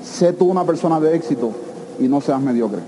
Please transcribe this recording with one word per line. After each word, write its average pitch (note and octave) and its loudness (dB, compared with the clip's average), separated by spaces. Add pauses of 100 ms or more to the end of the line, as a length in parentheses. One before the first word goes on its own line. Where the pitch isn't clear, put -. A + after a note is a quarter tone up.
Sé F3+ 2
tú F3+ 2
una F3+ 2
persona E3 2
de D#3 4
éxito B2 -2 (480)
y B2+ 2
no C#3 2
seas C3+ 0
mediocre. A#2 0